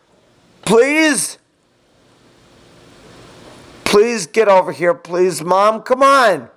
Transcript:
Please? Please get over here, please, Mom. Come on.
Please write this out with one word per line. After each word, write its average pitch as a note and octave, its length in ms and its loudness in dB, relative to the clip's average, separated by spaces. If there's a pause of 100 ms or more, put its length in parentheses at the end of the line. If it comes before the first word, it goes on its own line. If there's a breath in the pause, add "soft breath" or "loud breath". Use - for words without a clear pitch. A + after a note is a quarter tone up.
(640)
Please? C#4+ 760 0 (2500)
Please G#3+ 440 0
get A3+ 200 0
over F#3 240 2
here, E3+ 220 -2
please, F3 480 -4
Mom. G3+ 400 0
Come B3+ 220 -2
on. A#3 540 0